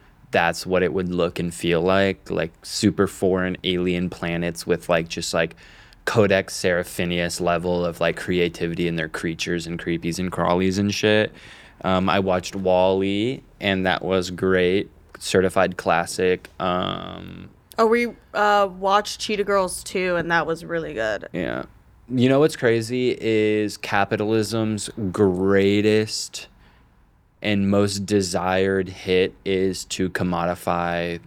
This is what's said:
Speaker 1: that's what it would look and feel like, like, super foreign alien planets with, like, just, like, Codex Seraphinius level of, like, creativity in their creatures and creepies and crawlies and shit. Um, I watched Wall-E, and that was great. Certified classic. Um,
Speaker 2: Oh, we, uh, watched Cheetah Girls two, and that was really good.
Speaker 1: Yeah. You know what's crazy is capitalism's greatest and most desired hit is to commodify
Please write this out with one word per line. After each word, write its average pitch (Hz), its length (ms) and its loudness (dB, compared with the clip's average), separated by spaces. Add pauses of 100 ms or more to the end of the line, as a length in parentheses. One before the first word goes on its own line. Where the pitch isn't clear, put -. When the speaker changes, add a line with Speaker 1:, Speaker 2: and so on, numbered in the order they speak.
(300)
Speaker 1:
that's 85 360 0
what 92 160 2
it 82 100 0
would 90 200 -2
look 87 260 -2
and 85 160 -4
feel 85 260 0
like, 95 500 0
like, 82 220 -4 (100)
super 101 440 2
foreign 92 580 0
alien 90 460 0
planets 85 560 -4
with, 85 220 -2
like, 85 200 2
just, - 240 -8
like, 82 240 -2 (480)
Codex 98 500 2
Seraphinius 87 840 -2
level 87 440 0
of, 85 160 -4
like, 82 160 0
creativity 87 720 -2
in 85 80 -4
their 80 120 -4
creatures 85 580 -6
and 85 120 -8
creepies 85 400 -4
and 90 140 -4
crawlies 92 460 2
and 101 160 0
shit. 107 380 2 (500)
Um, 92 260 2
I 92 120 4
watched 92 360 -2
Wall-E, 95 840 0 (180)
and 95 260 0
that - 180 0
was 92 260 0
great. 92 600 0 (280)
Certified 92 580 2
classic. 90 720 0 (120)
Um, 90 880 -6 (320)
Speaker 2:
Oh, 226 60 4
we, 240 220 2 (260)
uh, 208 340 2 (100)
watched 196 420 0
Cheetah 208 240 -2
Girls 190 400 0
two, 185 320 -2
and 170 140 -2
that 165 160 2
was 165 180 -6
really 160 300 -6
good. 107 380 -4
Speaker 1:
Yeah. 65 320 -4 (440)
You 123 200 4
know 135 120 6
what's 151 160 4
crazy 117 640 2
is 107 560 2
capitalism's 107 1120 0 (220)
greatest 101 1400 2 (920)
and 101 300 2
most 101 360 2
desired 95 840 2
hit 92 440 0 (120)
is 95 400 -2
to 92 260 -4
commodify 87 1160 -2